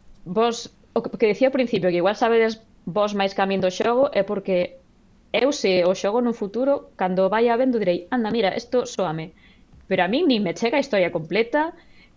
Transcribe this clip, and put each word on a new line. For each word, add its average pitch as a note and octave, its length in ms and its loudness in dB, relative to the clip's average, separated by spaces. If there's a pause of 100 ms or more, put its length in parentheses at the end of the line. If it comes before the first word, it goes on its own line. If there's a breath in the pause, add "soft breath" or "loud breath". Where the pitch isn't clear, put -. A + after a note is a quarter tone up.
(280)
vos, A3+ 440 -2 (200)
o A#3 120 -2
que, - 120 -10
que G#3 160 2
decía C4 160 2
ao C4+ 80 0
principio, A3+ 320 0
que F3 120 2
igual G3 160 2
sabedes A3+ 440 2 (280)
vos G3+ 300 -2
máis G3 160 -2
ca G3+ 160 0
min F#3+ 100 0
do F#3 80 2
xogo, A3+ 460 2
é G3+ 100 2
porque G3 540 -2 (560)
eu, A#3+ 180 2
se F#3+ 320 2
o F3+ 80 4
xogo G3+ 300 -2
nun A#3 160 -2
futuro, B3+ 560 -2
cando F#3 340 0
vaya A#3 300 2
vendo, B3 240 2
direi, F3 320 0
"Anda, A3+ 160 -2
mira, G#3 260 0
isto B3 300 -2
soame." D#3+ 480 -6 (560 soft breath)
Pero F#3 160 2
a - 20 -4
min C#4+ 220 2
nin A3+ 160 2
me E3+ 80 -2
chega A#3 240 -2
a C#4 60 0
historia F#3 260 0
completa, A3+ 640 -2 (420 loud breath)